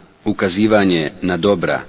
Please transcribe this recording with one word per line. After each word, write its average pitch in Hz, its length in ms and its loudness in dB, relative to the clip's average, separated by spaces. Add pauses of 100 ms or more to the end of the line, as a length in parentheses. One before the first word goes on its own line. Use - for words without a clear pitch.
(240)
ukazivanje 98 840 2 (120)
na 90 140 -2
dobra 82 520 0